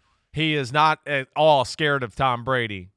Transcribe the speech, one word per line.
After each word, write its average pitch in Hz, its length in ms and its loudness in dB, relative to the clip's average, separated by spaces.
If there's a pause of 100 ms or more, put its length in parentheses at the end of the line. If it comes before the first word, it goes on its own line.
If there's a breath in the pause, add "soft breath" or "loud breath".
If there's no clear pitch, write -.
(320)
He 156 220 -2
is 131 180 -4
not 156 360 2
at 139 280 -4
all 147 300 4
scared 143 380 -2
of 104 120 -8
Tom 123 280 0
Brady. 110 540 -4